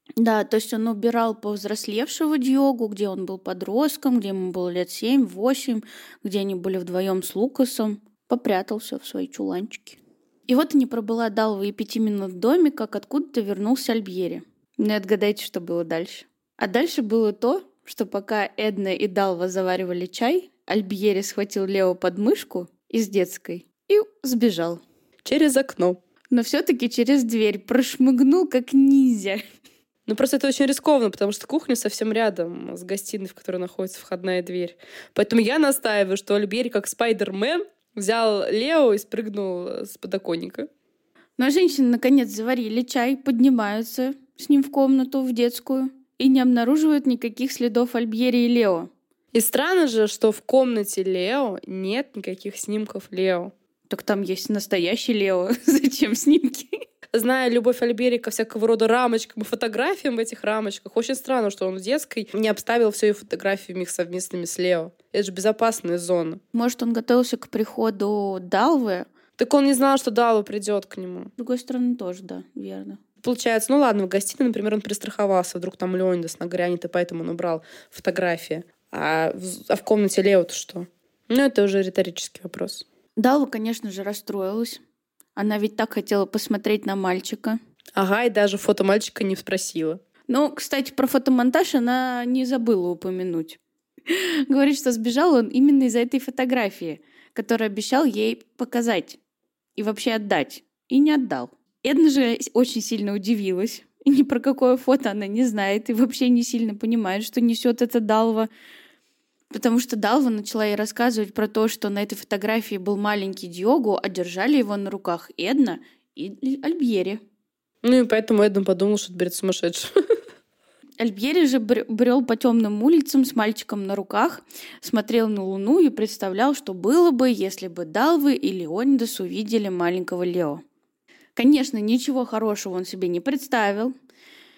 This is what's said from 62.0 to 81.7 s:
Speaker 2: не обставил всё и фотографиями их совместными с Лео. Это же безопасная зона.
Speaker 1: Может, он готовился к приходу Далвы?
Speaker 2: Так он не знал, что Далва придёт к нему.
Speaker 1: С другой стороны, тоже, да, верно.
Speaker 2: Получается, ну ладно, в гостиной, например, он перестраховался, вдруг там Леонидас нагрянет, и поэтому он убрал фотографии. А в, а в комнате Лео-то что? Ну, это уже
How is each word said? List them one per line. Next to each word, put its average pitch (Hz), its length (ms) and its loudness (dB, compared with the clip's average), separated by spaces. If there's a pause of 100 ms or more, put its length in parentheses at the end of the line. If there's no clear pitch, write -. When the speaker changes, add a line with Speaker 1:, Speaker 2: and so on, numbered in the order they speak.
Speaker 2:
не 214 160 0
обставил 220 440 0
всё 208 160 0
и 208 40 4
фотографиями 196 720 -6
их 180 80 -8
совместными 180 540 -6
с - 140 -8
Лео. 180 340 0 (180)
Это 202 140 0
же 190 80 -8
безопасная 208 640 0
зона. 170 400 -2 (140)
Speaker 1:
Может, 240 320 0
он 233 80 0
готовился 240 440 2
к - 120 -8
приходу 208 920 -2
Далвы? 202 640 0 (280)
Speaker 2:
Так 233 200 -2
он 285 100 6
не 277 80 4
знал, 269 260 4
что 254 140 -4
Далва 226 300 4
придёт 208 440 -4
к - 120 -20
нему. 180 340 -10
Speaker 1:
С - 40 -20
другой 247 220 -4
стороны, 247 380 -2
тоже, 185 260 -10
да, 180 220 -14 (100)
верно. 196 440 -12 (240)
Speaker 2:
Получается, 240 500 0
ну 277 60 4
ладно, 214 260 2
в 185 40 -4
гостиной, 202 400 -2
например, 214 260 -2
он 208 60 -2
перестраховался, 202 800 -2
вдруг 180 180 -10
там 185 200 -4
Леонидас 180 420 -2
нагрянет, 175 460 -4
и 170 40 -6
поэтому 170 360 -4
он 170 60 -6
убрал 165 340 -4 (260)
фотографии. 170 720 -4 (280)
А 160 420 0
в, 185 340 -10
а 190 60 2
в 185 80 0
комнате 202 400 2
Лео-то 190 320 4
что? 180 320 -10 (420)
Ну, 247 140 2
это 233 220 4
уже 196 180 2